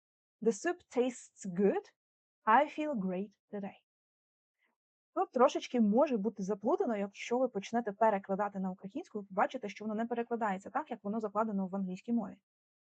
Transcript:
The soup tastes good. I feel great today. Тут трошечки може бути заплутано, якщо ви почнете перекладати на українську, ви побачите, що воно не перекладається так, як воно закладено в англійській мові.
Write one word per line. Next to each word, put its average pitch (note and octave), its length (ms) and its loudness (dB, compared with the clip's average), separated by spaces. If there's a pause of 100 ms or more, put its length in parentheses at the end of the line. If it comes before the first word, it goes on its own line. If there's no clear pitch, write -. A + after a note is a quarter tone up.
(420)
The A3 100 4
soup - 460 -4
tastes A#3+ 500 -4
good. G3+ 440 2 (540)
I C#4 340 4
feel D4 200 -2
great F#3 320 -2 (200)
today. G3+ 300 -10 (1300)
Тут F#4 180 0
трошечки B3+ 500 2
може A#3 360 4
бути G3 260 -2
заплутано, A3 540 0
якщо G3+ 400 -4
ви B3+ 100 2
почнете A3+ 440 -4
перекладати G3+ 680 0
на F#3+ 120 -4
українську, G#3 480 -10
ви G3 60 -10
побачите, G#3 440 -2
що G#3 160 -12
воно G#3+ 100 -4
не A#3 100 -2
перекладається A3+ 640 -4
так, D4 220 -4
як A3 120 -10
воно G#3 160 -4
закладено G3+ 480 -2
в F3+ 80 -6
англійській F#3+ 380 -4
мові. G3 240 -2 (440)